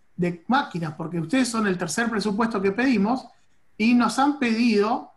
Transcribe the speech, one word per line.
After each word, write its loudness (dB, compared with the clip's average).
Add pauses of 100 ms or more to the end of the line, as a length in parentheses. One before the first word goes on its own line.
(160)
de -4
máquinas, -2
porque -6
ustedes 0
son -2
el 0
tercer -2
presupuesto -2
que 2
pedimos 0 (500)
y 4
nos 2
han 2
pedido 0